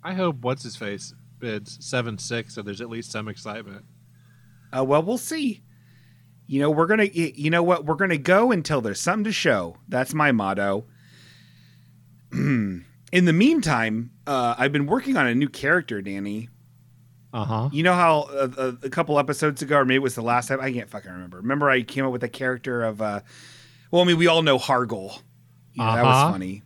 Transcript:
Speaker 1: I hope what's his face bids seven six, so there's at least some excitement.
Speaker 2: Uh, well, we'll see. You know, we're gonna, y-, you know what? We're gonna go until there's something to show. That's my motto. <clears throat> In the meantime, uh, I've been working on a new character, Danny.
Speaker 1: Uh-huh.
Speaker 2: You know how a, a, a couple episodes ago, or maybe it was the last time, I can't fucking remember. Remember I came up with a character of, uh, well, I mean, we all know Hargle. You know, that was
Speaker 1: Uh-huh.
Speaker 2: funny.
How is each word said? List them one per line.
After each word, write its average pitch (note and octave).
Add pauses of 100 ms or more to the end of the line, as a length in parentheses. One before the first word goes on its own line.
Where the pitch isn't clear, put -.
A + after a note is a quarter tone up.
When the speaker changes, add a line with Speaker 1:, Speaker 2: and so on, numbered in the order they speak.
Speaker 1:
I F3+
hope F3
what's B2
his A2+
face G2+ (240)
bids G#2+
seven A#2
six, -
so A2
there's G2+
at A#2
least A2+
some G#2+
excitement. G#2 (920)
Speaker 2:
Uh, C3
well, C#3+
we'll A3
see. C#4 (840)
You C3+
know, D3
we're D#3
gonna, G#3+ (100)
y-, E3
you D3
know E3+
what? E3+
We're D#3
gonna E3+
go F#3+
until D#3
there's G#2+
something G#3
to A3
show. G2+ (120)
That's B2+
my D3+
motto. G2+ (680)
<clears throat> -
In G#2 (280)
the F3+
meantime, D3 (160)
uh, B2
I've C#3
been C#3+
working B3+
on C#3+
a A#2
new C#3
character, C#3
Danny. G2+ (840)
Speaker 1:
Uh-huh. A2
Speaker 2:
You D3+
know F3+
how E3 (100)
a, C#3
a, C3 (160)
a C3+
couple D3+
episodes C#3+
ago, C#3+
or C#3
maybe C3
it C3+
was B2+
the A#2
last A#2+
time, C3+
I C3+
can't A#2+
fucking G2
remember. F2+
Remember C#3
I C3
came C3+
up C3
with B2
a A#2+
character B2
of, G#2+
uh, G#2 (720)
well, F3
I -
mean, F3
we E3+
all E3
know C#3+
Hargle. A#2+ (540)
You A#2
know, A2+
that A#2+
was B2+
Speaker 1:
Uh-huh. D3
Speaker 2:
funny. F#2+